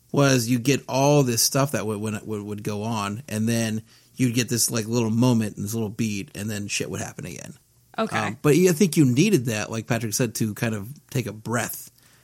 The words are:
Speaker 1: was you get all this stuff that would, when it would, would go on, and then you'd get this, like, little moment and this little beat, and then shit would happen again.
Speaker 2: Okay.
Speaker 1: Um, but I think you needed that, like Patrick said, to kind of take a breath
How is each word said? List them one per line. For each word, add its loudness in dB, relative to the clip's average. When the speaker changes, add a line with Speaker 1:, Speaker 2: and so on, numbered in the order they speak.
Speaker 1:
was 4
you 2
get 2
all 4
this 0
stuff 2
that -4
would, -4
when -4
it -10
would, -6
would -8
go -6
on, -4
and 0
then 0
you'd 0
get 0
this, 0
like, -2
little 0
moment 4
and -6
this -6
little -4
beat, -4
and -8
then -6
shit -6
would -6
happen -10
again. -12
Speaker 2:
Okay. -4
Speaker 1:
Um, -4
but 6
I 6
think 2
you 6
needed 4
that, -2
like -6
Patrick -2
said, 0
to -2
kind -2
of -8
take -4
a -8
breath -6